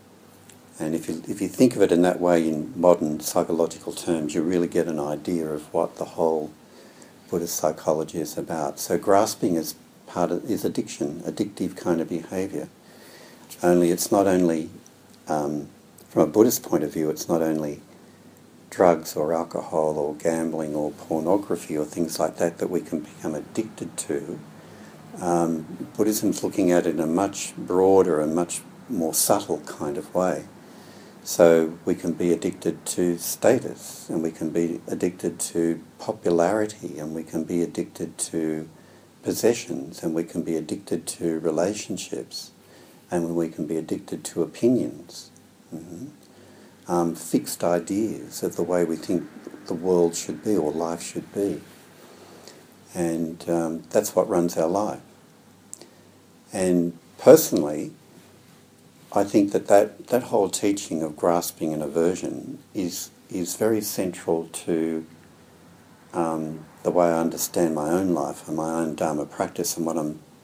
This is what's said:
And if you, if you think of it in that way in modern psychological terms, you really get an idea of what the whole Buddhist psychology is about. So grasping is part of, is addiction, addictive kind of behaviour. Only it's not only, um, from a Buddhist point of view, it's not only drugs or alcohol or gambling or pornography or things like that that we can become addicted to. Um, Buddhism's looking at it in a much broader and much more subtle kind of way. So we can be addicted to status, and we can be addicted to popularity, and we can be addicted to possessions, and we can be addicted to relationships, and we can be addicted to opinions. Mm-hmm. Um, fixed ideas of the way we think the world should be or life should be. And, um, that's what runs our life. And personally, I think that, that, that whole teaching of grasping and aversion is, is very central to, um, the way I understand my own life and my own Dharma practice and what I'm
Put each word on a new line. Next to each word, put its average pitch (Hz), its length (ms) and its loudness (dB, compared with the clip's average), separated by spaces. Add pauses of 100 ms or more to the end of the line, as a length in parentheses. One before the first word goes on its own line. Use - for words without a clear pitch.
(800)
And 80 160 -2
if 80 120 -6
you, 80 200 -6
if 101 140 -6
you 95 60 0
think 127 280 4
of 104 60 4
it 92 100 6
in 87 100 6
that 90 180 4
way 85 280 4
in 78 320 -2
modern 78 400 6
psychological 82 760 0
terms, 78 400 -4
you 87 80 0
really 85 260 2
get 82 200 0
an 80 120 -2
idea 76 480 -2
of 76 260 -8
what 82 240 0
the 85 80 -6
whole 80 460 0 (800)
Buddhist 85 260 -4
psychology 78 640 -2
is - 180 -6
about. 80 420 -4
So 92 180 -2
grasping 101 580 2
is 78 200 -4 (320)
part 87 240 0
of, - 180 -4
is 107 160 -2
addiction, - 560 -4
addictive - 540 -6
kind - 260 -2
of - 80 -6
behaviour. 90 600 -6 (920)
Only 87 300 6
it's - 200 -2
not 101 140 6
only, 87 440 2 (580)
um, 73 420 -2 (400)
from - 140 2
a 82 40 2
Buddhist 107 360 4
point 78 200 0
of 73 100 -4
view, 78 160 0
it's - 200 -6
not 82 120 2
only 78 400 -2 (920)
drugs 85 420 4
or 78 180 0
alcohol 80 640 -2
or 73 160 -2
gambling 80 580 -2
or 76 200 -2
pornography 82 840 -2
or 76 80 0
things 80 320 -4
like 80 200 -2
that 85 200 0
that 87 140 -4
we 85 100 0
can 78 200 -6
become - 340 -8
addicted - 600 -8
to. - 440 -6 (800)
Um, 85 760 -2
Buddhism's 107 480 0
looking 92 280 0
at 87 160 4
it 78 80 0
in 78 40 -2
a 80 60 0
much 98 500 -2
broader 92 640 6
and 76 140 0
much 87 280 -2 (280)
more 82 240 -2
subtle 95 460 0
kind 76 360 -8
of - 200 -10
way. 87 300 0 (800)
So 82 640 8
we 92 80 2
can 85 200 -2
be 87 200 2
addicted 85 540 -2
to 87 320 0
status, - 920 0
and 82 140 -2
we 82 80 -2
can 80 180 -4
be 82 380 0
addicted 90 520 -4 (140)
to 82 260 0 (200)
popularity, 92 1000 0
and 78 160 -8
we 80 100 -6
can 82 200 -6
be 85 180 -2
addicted 85 560 -6
to 78 500 -4 (540)
possessions, 87 800 -2
and 82 140 -2
we 85 80 0
can 85 180 -6
be 80 160 -2
addicted - 500 -6
to 82 320 -2
relationships, 87 1120 -4 (600)
and 85 240 0
we 82 140 0
can 80 180 -8
be 80 100 -2
addicted - 480 -6
to - 160 -4
opinions. - 880 -2 (440)
Mm-hmm. 85 340 -12 (800)
Um, 85 300 0
fixed - 480 -4
ideas 85 800 -2
of 90 140 -4
the 90 60 0
way 87 200 2
we 82 140 0
think 85 260 -2 (440)
the 98 60 -4
world 87 440 2
should 76 260 -8
be 104 140 0
or 76 120 0
life 82 320 -4
should - 320 -10
be. 101 280 -2 (1300)
And, 82 560 -4
um, 82 400 -2
that's - 280 0
what 92 100 4
runs 87 300 2
our 82 100 2
life. 95 320 -2 (1500)
And 90 460 2 (200)
personally, 82 760 6 (1200)
I 101 100 4
think 101 300 4
that, - 140 0
that, 104 400 6
that 123 160 2
whole 104 260 2
teaching 101 540 -2
of 76 120 -6
grasping 85 560 0
and 78 100 -2
aversion 82 800 -2 (140)
is, - 380 -6 (180)
is 90 260 -4
very 110 240 2
central 87 720 -2
to, 80 540 -2 (1080)
um, 80 520 -4 (180)
the 90 80 0
way 87 160 4
I 82 100 4
understand 82 580 0
my 76 160 -2
own 90 220 2
life 73 320 -4
and 78 120 -6
my 80 160 -2
own 80 220 -2
Dharma 76 300 -2
practice - 520 -4
and 82 80 -2
what 82 120 -2
I'm 76 220 -4 (240)